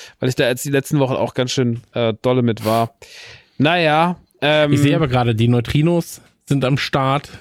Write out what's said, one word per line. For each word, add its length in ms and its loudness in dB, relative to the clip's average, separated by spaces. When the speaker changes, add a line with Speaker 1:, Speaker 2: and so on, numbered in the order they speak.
Speaker 1:
weil 80 -2
ich 80 -2
da 120 0
jetzt 180 -4
die 60 -6
letzten 280 0
Wochen 140 0
auch 220 -4
ganz 160 -2
schön, 300 -2
äh, 200 0
dolle 180 2
mit 240 -2
war. 300 0
Naja, 600 2
ähm, 320 2
Speaker 2:
Ich 80 2
sehe 160 4
aber 100 0
gerade, 260 0
die 140 2
Neutrinos 720 0
sind 180 0
am 120 2
Start, 520 -2